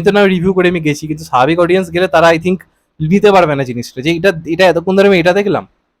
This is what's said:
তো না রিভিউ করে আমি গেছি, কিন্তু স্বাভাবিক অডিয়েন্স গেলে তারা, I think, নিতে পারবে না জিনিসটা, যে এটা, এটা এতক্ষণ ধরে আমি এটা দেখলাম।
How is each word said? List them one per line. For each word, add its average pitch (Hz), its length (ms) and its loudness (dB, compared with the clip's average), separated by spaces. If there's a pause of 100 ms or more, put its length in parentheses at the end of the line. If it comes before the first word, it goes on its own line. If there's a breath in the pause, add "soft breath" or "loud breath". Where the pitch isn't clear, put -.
তো 202 100 4
না 208 60 4 (140)
রিভিউ 180 220 -2
করে 185 160 0
আমি 175 140 -4
গেছি, 147 220 -4
কিন্তু 156 200 -8
স্বাভাবিক 139 360 2
অডিয়েন্স 180 300 0
গেলে 180 200 0
তারা, 165 200 4
I 165 100 -2
think, 185 140 -2 (400)
নিতে 190 360 2
পারবে 170 240 2
না 139 100 -2
জিনিসটা, 120 360 -10
যে 160 40 -2 (100)
এটা, 196 120 0 (220)
এটা 170 180 0
এতক্ষণ 170 260 -2
ধরে 196 140 4
আমি 190 120 4
এটা 180 160 2
দেখলাম। 175 240 -4 (380)